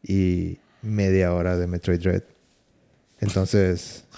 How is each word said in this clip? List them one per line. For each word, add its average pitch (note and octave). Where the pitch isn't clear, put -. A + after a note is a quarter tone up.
y F2+
media F#2+
hora F2
de F2
Metroid F2
Dread. F#2
Entonces F#2+